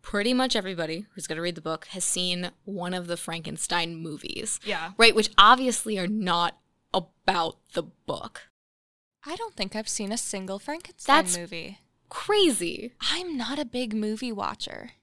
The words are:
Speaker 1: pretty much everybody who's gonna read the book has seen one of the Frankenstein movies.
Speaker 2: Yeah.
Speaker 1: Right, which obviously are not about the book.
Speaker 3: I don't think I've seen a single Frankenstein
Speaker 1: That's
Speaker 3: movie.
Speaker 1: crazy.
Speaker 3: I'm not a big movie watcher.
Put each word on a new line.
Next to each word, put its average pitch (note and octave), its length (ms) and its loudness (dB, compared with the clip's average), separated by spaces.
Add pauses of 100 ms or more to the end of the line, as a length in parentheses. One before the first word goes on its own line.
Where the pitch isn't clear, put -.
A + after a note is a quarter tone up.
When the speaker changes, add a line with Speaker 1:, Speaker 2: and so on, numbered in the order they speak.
Speaker 1:
pretty G#3+ 320 2
much B3+ 200 2
everybody F#3 600 -4
who's - 120 -10
gonna D#3+ 140 -4
read F3 140 -2
the D#3+ 60 -12
book D#3+ 320 -6
has F#3 120 -4
seen F3+ 460 -2 (140)
one F3+ 280 -6
of F3+ 140 -4
the E3+ 100 -4
Frankenstein E3 800 -2
movies. - 680 -6
Speaker 2:
Yeah. F3+ 340 -4
Speaker 1:
Right, A3+ 160 8
which G#3 240 2
obviously A3+ 600 8
are F3+ 100 -2
not F3+ 500 0 (340)
about F3 640 0 (180)
the E3 100 -2
book. - 640 -10 (760)
Speaker 3:
I D#4 120 -8
don't A4+ 180 -10
think G3 200 -6
I've G#3+ 140 -6
seen G3+ 240 -4
a A#3 60 -4
single F#3+ 400 -6
Frankenstein - 680 0
Speaker 1:
That's F3 140 0
Speaker 3:
movie. F3 400 -10 (320)
Speaker 1:
crazy. B3+ 880 2
Speaker 3:
I'm F4 360 -2
not B3 220 -4
a D4 60 -4
big A#3+ 300 -4
movie A3 380 -2
watcher. - 600 -8 (100)